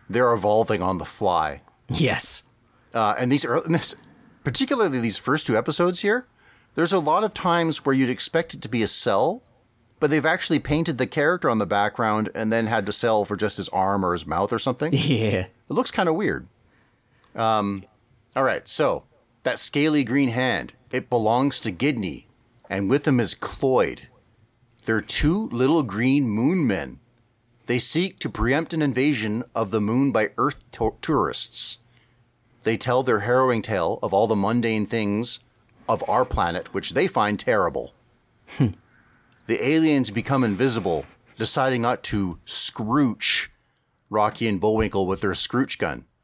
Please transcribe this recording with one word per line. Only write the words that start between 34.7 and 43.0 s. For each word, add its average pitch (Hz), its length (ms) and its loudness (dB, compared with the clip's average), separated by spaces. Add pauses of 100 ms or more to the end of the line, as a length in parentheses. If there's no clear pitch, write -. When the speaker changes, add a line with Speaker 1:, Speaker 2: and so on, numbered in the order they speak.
Speaker 1:
things 110 540 -2 (500)
of 107 180 -2
our 120 180 2
planet, 87 500 -2
which - 180 -4
they 175 140 2
find 104 320 0
terrible. 87 540 0 (640)
Speaker 2:
Hmm. 127 100 2 (800)
Speaker 1:
The 113 200 -2
aliens 151 440 2
become 127 320 0
invisible, 101 600 0 (320)
deciding 127 440 0
not 120 220 0
to 95 420 -2
scrooch - 1080 0 (600)